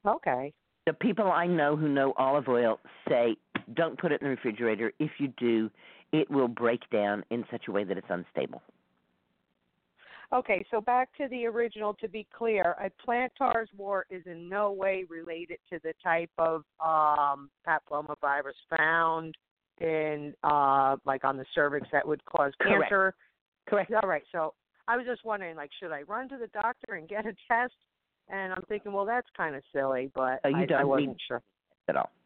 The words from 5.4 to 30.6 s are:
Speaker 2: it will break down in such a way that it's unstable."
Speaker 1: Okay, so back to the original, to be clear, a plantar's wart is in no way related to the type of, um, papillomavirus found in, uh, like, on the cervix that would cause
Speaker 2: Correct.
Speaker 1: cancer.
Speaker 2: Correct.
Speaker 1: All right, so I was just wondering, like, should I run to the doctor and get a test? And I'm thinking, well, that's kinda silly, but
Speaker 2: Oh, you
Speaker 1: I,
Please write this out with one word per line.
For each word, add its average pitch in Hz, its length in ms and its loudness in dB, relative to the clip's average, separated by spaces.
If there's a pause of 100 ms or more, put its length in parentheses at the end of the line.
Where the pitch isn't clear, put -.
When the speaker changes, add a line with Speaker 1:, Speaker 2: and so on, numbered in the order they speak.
Speaker 2:
it 156 180 2
will 135 180 2
break 117 420 0
down 104 400 0
in 117 200 -4
such - 180 -8
a 95 40 -6
way 101 120 0
that 92 140 -4
it's - 100 -14
unstable." 87 540 -6 (1700)
Speaker 1:
Okay, 226 380 0
so 220 100 0
back 247 280 2 (100)
to 269 100 -4
the 233 180 -4
original, 214 480 -2
to 220 140 -8
be 208 180 -10 (100)
clear, 196 440 2
a 190 100 -4 (140)
plantar's 240 720 0
wart 196 340 -4
is 180 160 -14
in 170 220 -14
no 202 240 0
way 190 360 -2
related 165 500 -12 (120)
to 170 140 -8
the 160 180 -6
type 170 340 0
of, 165 280 2 (160)
um, 147 680 2 (180)
papillomavirus 147 880 -2 (200)
found 160 600 2 (440)
in, 156 640 -2
uh, 139 640 4
like, 135 200 -2
on 135 120 0
the 131 180 -10
cervix 143 380 2
that 143 140 2
would 151 180 -4
cause 143 340 0
Speaker 2:
Correct. 196 240 4
Speaker 1:
cancer. 190 320 2 (520)
Speaker 2:
Correct. 196 260 0
Speaker 1:
All 214 160 2
right, 156 240 -2
so 160 220 -4 (340)
I 233 80 2
was 247 100 -4
just 240 180 -6
wondering, 196 300 -6
like, 147 200 -12
should 170 180 -10
I 147 100 -8
run 226 280 -8
to 277 80 -12
the 226 100 -10
doctor 220 460 -6
and 160 140 -12
get 214 180 -6
a 214 80 -8 (120)
test? 240 280 2 (540)
And 190 240 -8
I'm 185 100 -8
thinking, 208 300 -10
well, 202 120 -2
that's 233 320 -2
kinda 151 260 -4 (100)
silly, 135 400 -2
but 131 300 -2
Speaker 2:
Oh, 143 60 2
you 139 80 2
Speaker 1:
I, 180 100 2